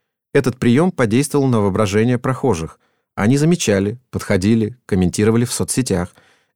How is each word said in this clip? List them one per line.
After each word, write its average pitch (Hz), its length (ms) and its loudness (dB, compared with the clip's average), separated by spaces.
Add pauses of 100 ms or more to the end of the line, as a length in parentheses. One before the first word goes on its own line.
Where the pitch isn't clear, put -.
(320)
Этот 131 260 0
прием 127 320 2
подействовал 135 560 0
на 120 140 2
воображение 104 580 0
прохожих. 123 640 -4 (340)
Они 110 220 2
замечали, 120 640 0 (100)
подходили, 104 760 0
комментировали 107 600 0
в - 80 -6
соцсетях. 92 600 -4 (440)